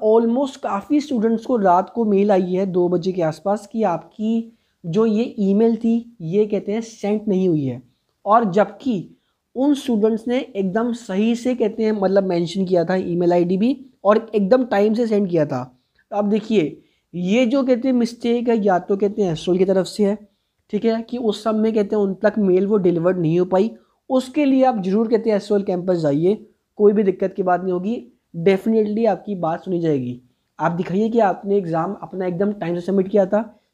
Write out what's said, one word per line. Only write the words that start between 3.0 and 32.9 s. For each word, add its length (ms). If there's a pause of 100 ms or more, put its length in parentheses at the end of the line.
के 100
आसपास 440
कि 160
आपकी 720 (320)
जो 220
ये 340
ईमेल 360
थी, 440
ये 260
कहते 260
हैं 80
सेंड 480
नहीं 200
हुई 160
है। 180 (420)
और 260
जबकि 640 (420)
उन 180
स्टूडेंट्स 540
ने 100
एकदम 540
सही 440
से 180
कहते 300
हैं 80
मतलब 320
मेंशन 400
किया 200
था 120
ईमेल 360
आईडी 240
भी 140 (340)
और 300
एकदम 300
टाइम 300
से 120
सेंड 240
किया 160
था। 140 (520)
अब 180
देखिए, 500 (340)
ये 320
जो 160
कहते 260
हैं 60
मिस्टेक 540
है, 160
या 140
तो 180
कहते 260
हैं 100
एसओएल 260
की 60
तरफ 220
से 180
है, 120 (560)
ठीक 120
है, 180
कि 160
उस 260
समय 280
कहते 240
हैं 60
उन 200
तक 160
मेल 280
वो 100
डिलीवर्ड 420
नहीं 200
हो 60
पाई। 260 (400)
उसके 340
लिए 200
आप 180
ज़रूर 260
कहते 220
हैं 60
एसओएल 260
कैंपस 340
जाइए, 380 (440)
कोई 140
भी 100
दिक्कत 320
की 80
बात 200
नहीं 100
होगी, 240 (420)
definitely 720
आपकी 280
बात 280
सुनी 160
जाएगी। 400 (380)
आप 140
दिखाइए 360
कि 120
आपने 360
एग्जाम 460
अपना 240
एकदम 260
टाइम 220
से 60
सबमिट 280